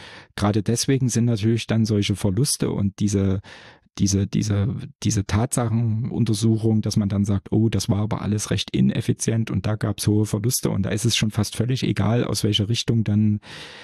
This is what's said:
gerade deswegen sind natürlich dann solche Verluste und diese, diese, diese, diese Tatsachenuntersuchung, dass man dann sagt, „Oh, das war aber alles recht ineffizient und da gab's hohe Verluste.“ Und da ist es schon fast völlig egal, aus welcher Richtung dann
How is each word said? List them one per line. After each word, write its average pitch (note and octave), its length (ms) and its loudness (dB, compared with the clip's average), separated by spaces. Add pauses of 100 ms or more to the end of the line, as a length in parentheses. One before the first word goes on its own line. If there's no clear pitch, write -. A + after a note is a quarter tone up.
(340)
gerade G#2 280 0
deswegen B2+ 460 0
sind A2+ 180 2
natürlich A2+ 400 0
dann A2+ 180 2
solche G#2 320 2
Verluste A2+ 540 0
und - 280 -2
diese, G2 420 2 (580)
diese, G2 280 2
diese, G#2+ 480 0 (280)
diese G#2+ 220 0
Tatsachenuntersuchung, A2 1600 0
dass G#2+ 140 0
man G#2 120 2
dann G2 160 2
sagt, G2 280 -2
„Oh, A2 160 4
das G2+ 200 -2
war G2+ 100 2
aber G#2+ 240 -4
alles G#2+ 280 -2
recht - 200 -4
ineffizient - 800 0
und - 160 -2
da G#2+ 100 0
gab's G#2+ 300 -4
hohe G#2+ 200 4
Verluste.“ A2 440 -2
Und G#2 120 0
da - 80 -2
ist G#2+ 140 -2
es A#2 120 2
schon G#2+ 140 0
fast - 260 -2
völlig B2 280 -2
egal, G#2+ 400 2
aus - 180 -4
welcher G2+ 260 0
Richtung A#2 360 0
dann G#2 360 2 (440)